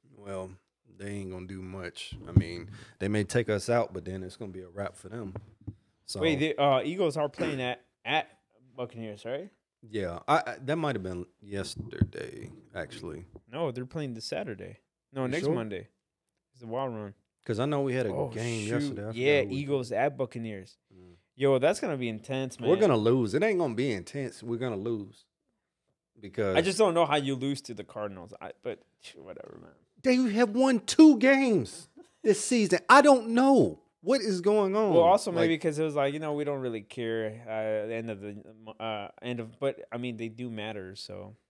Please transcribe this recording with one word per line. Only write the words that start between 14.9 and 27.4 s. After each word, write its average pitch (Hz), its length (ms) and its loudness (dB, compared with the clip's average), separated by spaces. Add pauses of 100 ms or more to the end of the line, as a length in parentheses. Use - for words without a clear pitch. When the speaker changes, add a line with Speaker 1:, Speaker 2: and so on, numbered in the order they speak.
Speaker 2:
No, 135 120 -6
Speaker 1:
You 127 60 -4
Speaker 2:
next 127 160 -4
Speaker 1:
sure? 151 100 0
Speaker 2:
Monday. 104 320 -6 (640)
It's 127 80 -20
a 117 60 -16
wild 123 260 -4
run. 104 200 -10 (320)
Speaker 1:
'Cause 110 140 -2
I 131 60 0
know 143 160 -2
we 135 140 -2
had 127 100 -2
a 104 80 -2
Speaker 2:
Oh, 78 140 -4
Speaker 1:
game 113 400 -6
Speaker 2:
shoot. 123 140 -2
Speaker 1:
yesterday. 135 260 -6
I 110 40 -8
Speaker 2:
Yeah, 135 280 2
Speaker 1:
forgot 123 60 2
who 101 100 -8
we - 60 -
Speaker 2:
Eagles 139 300 -4
at 143 260 0
Buccaneers. 113 600 -8 (160)
Speaker 1:
Mm. 90 220 -20 (200)
Speaker 2:
Yo, 135 220 4
that's 151 220 2
gonna 175 180 -2
be 120 120 -4
intense, 131 500 -6
man. 120 100 0
Speaker 1:
We're 175 60 6
gonna 196 200 4
lose. 113 380 4
It 156 80 2
ain't 208 160 2
gonna 147 160 0
be 127 180 -2
intense. 110 520 -8
We're 117 160 -4
gonna 123 160 -4
lose. 104 500 -8 (920)
Because 101 360 -2
Speaker 2:
I 160 60 4
just 185 160 -2
don't 202 160 4
know 170 140 4
how 147 80 0
you 139 200 0
lose 135 260 -4